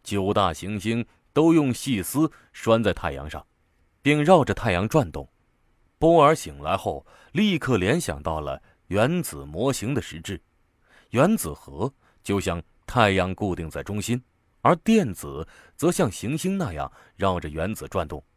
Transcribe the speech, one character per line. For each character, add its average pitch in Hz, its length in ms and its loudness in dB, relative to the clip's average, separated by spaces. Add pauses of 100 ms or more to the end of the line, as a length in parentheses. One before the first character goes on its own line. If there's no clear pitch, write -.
九 101 300 0
大 95 200 2
行 101 260 -8
星 113 260 -2 (280)
都 165 200 6
用 143 200 4
细 117 280 -2
丝 147 300 -2 (220)
拴 113 280 2
在 101 120 2
太 - 180 -4
阳 71 180 -10
上， - 160 -14 (560)
并 147 220 2
绕 160 220 8
着 104 80 0
太 110 180 0
阳 92 160 0
转 113 240 2
动。 71 160 -10 (720)
波 165 260 6
尔 151 120 6
醒 71 260 -12
来 80 160 -2
后， 78 280 -6 (280)
立 196 240 2
刻 127 200 0
联 101 220 2
想 73 220 -6
到 80 180 -4
了 69 220 -8 (260)
原 127 360 0
子 69 220 -10
模 92 260 -2
型 123 220 -6
的 117 80 -2
实 - 200 -14
质。 87 180 -10 (720)
原 165 260 2
子 80 180 -8
核 78 380 -8 (300)
就 101 180 -2
像 85 220 -4 (240)
太 110 260 6
阳 92 220 0
固 92 220 -4
定 82 140 -8
在 71 120 -10
中 101 200 -8
心， 123 200 -4 (400)
而 160 160 4
电 180 360 2
子 73 340 -10 (300)
则 156 120 2
像 165 220 0
行 127 260 -6
星 190 200 -2
那 135 160 -6
样 71 180 -8 (240)
绕 95 240 0
着 78 80 -8
原 80 260 -4
子 69 140 -12
转 87 180 -4
动。 73 160 -12 (160)